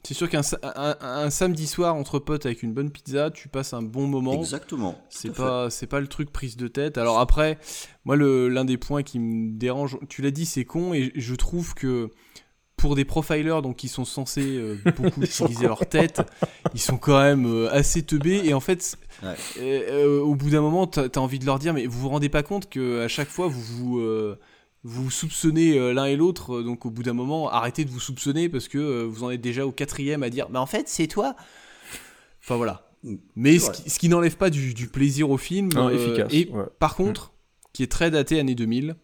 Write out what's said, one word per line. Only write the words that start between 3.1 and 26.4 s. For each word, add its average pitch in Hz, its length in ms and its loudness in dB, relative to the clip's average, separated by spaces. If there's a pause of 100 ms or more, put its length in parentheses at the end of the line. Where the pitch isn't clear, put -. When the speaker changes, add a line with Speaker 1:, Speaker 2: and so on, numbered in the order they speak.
Speaker 1:
tu - 180 -18
passes - 240 -6
un 120 80 -8
bon 117 240 -4
moment. 135 340 0
Speaker 2:
Exactement, 139 720 -6
Speaker 1:
C'est - 240 -10
Speaker 2:
tout 123 80 -6
à 131 40 -2
Speaker 1:
pas, 123 200 0
Speaker 2:
fait. 120 60 -4
Speaker 1:
c'est - 160 -10
pas 139 120 -4
le 139 60 -4
truc 143 260 -8
prise 120 260 -6
de 123 100 -6
tête. 143 320 -4
Alors 117 200 2
après, 151 380 4 (460)
moi, 139 120 2
le, 135 320 6
l'un 127 180 2
des 127 120 2
points 143 240 -2
qui 139 160 -6
me 113 400 -2
dérange, 127 400 -2 (100)
tu - 140 -10
l'as 139 80 2
dit, 156 160 -2
c'est 139 180 -2
con, 175 300 -2
et 131 220 0
je 123 180 -6
trouve 170 400 0
que 123 380 -2 (680)
pour 143 180 6
des 139 80 4
profilers, 156 600 0
donc, 127 140 -6
qui 131 100 -10
sont 127 180 -6
censés, 139 400 -4
euh, 117 300 -4 (100)
Speaker 3:
<laughs> 170 100 6
Speaker 1:
beaucoup 139 260 0
Speaker 3:
Ils - 60 2
sont - 180 -2
Speaker 1:
utiliser 117 200 0
leur 113 140 2
Speaker 3:
cons. 185 60 0
Speaker 1:
tête, 156 360 2 (540)
ils 113 40 -6
sont - 180 0
quand 139 220 6
même, 139 280 6
euh, 113 260 2
assez 143 300 4
teubés, 165 420 2
et 147 80 4
en 135 60 2
fait, - 380 -2 (260)
Speaker 2:
Ouais. 92 60 -8 (300)
Speaker 1:
euh, 131 300 0
euh, 143 320 4
au 147 140 4
bout 143 160 0
d'un 151 100 6
moment, 170 240 2
t'as, 139 240 0
t'as 139 100 -2
envie 131 200 -2
de 131 80 -2
leur 135 100 2
dire, 160 160 -2
mais 123 140 -2
vous 123 140 -6
vous 135 80 -2
rendez 147 200 0
pas - 140 2
compte 202 260 -6
que 123 340 -2
à 117 40 -2
chaque 139 220 -4
fois, 180 180 -2
vous 127 140 -4
vous, 120 400 -4
euh, 110 360 -2 (460)
vous 123 260 -6
soupçonnez, 160 680 2
euh, 123 140 2
l'un 135 120 2
et 139 120 2
l'autre, 160 400 0